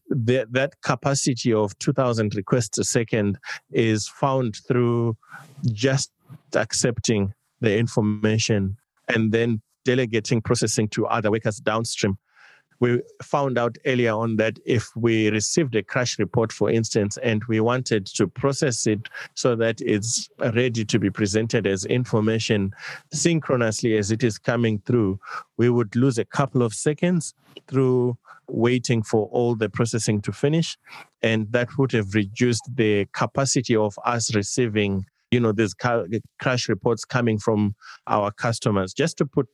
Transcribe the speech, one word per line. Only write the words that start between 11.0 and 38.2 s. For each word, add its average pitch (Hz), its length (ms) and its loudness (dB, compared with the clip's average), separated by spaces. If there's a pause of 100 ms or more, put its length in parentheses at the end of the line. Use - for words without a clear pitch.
other 110 260 0
workers 110 260 -2
downstream. 110 600 -2 (640)
We 123 220 2 (220)
found 139 340 0
out 120 280 0
earlier 123 260 2
on 110 240 -2
that 110 300 0
if 117 300 0
we 113 360 2
received 113 440 0
a 107 60 2
crash - 380 -4
report, 113 320 0
for - 180 0
instance, 110 480 0
and 110 280 0
we 110 140 0
wanted 117 480 0
to 104 200 0
process 135 580 -2
it 110 220 0 (260)
so 123 220 0
that 113 260 0
it's 107 480 -2 (100)
ready 120 460 0
to 110 140 0
be 98 100 2
presented 107 560 0
as 98 200 0
information 110 880 0 (400)
synchronously 123 840 0
as 104 140 0
it 113 120 0
is 110 140 0
coming 117 480 0
through, 104 340 0 (380)
we 120 120 4
would 117 260 0
lose 123 220 2
a 107 80 -2
couple 135 360 -2
of 113 120 0
seconds 175 600 -2 (340)
through 127 500 2 (300)
waiting 120 540 0
for 107 260 0
all 120 280 0
the 107 140 -2
processing 113 520 0
to 104 100 -6
finish. 156 460 0 (460)
And 110 300 0
that 120 240 0
would 135 160 0
have 104 200 0
reduced 110 640 0
the 104 360 2
capacity 123 640 -2
of 107 300 0
us 117 300 -2
receiving, 104 720 0 (260)
you 123 80 2
know, 117 120 2
these 104 220 0
ca-, 117 320 -2 (340)
crash 127 300 -2
reports 113 360 -2
coming 113 340 0
from 104 360 0 (300)
our 104 260 0